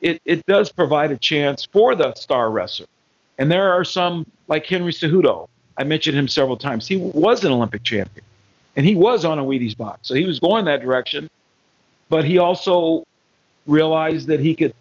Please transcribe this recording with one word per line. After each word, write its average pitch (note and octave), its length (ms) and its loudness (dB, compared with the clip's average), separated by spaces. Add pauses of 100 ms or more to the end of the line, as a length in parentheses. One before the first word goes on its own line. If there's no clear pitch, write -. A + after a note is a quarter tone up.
it, E3 180 -2
it E3+ 220 -2
does G3+ 260 2
provide D3 400 0
a C3 40 -6
chance C#3+ 480 -2
for A#3 300 2
the D3+ 200 0
star A#2+ 360 -2
wrestler. F#2 360 -6 (520)
And C#3 120 0
there F#3+ 220 2
are F3+ 120 2
some, E3+ 420 -4 (220)
like D3+ 180 -2
Henry F3 260 -2
Cejudo. D3 560 2 (280)
I C3+ 80 -4
mentioned D3+ 340 -2
him C#3 100 0
several C3 280 0
times. A#2+ 320 -6
He F#3+ 80 -2
was F#3+ 480 0
an D3 80 2
Olympic A#2 320 -2
champion, - 400 -6 (500)
and C#3 100 0
he G3 120 4
was G3 280 4
on D#3 140 -2
a C#3 60 -4
Wheaties B2 320 -2
box. - 320 -14
So B2+ 60 -4
he D3+ 100 0
was D#3+ 160 -4
going G3+ 240 2
that C#3+ 180 0
direction, C3 480 -4 (800)
but D#3+ 160 2
he F3+ 140 4
also F3 640 2 (640)
realized D#3+ 600 0
that D3+ 140 0
he D#3 140 2
could - 260 -2